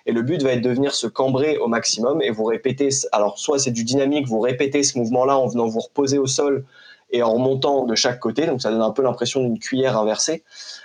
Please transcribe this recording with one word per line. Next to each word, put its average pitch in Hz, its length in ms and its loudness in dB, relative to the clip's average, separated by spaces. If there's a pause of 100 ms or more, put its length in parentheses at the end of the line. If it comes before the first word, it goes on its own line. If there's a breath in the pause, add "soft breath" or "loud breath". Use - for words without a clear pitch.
Et 120 60 -2
le 117 100 0
but 143 220 0
va 135 80 2
être 120 100 0
de 123 80 2
venir 135 240 0
se - 140 -4
cambrer 135 500 2
au 117 100 0
maximum, 117 540 0
et 113 80 0
vous 110 140 -2
répétez, 127 460 0 (220)
alors 104 280 0
soit 147 180 0
c'est 135 140 0
du 113 120 -4
dynamique, 139 440 0
vous 110 140 0
répétez 135 420 0
ce 135 140 -2
mouvement-là 127 400 2
en 131 100 2
venant 117 180 0
vous 113 140 -2
reposer 139 400 0
au 135 80 0
sol 135 380 0 (460 loud breath)
et 120 120 2
en 113 100 4
remontant 135 520 2
de 113 100 0
chaque 123 240 0
côté, 117 260 -2
donc 139 160 -2
ça 107 80 -2
donne 113 140 0
un 110 80 0
peu 139 100 -2
l'impression 123 400 0
d'une 117 160 0
cuillère 131 400 -2
inversée. 107 460 -2 (420 loud breath)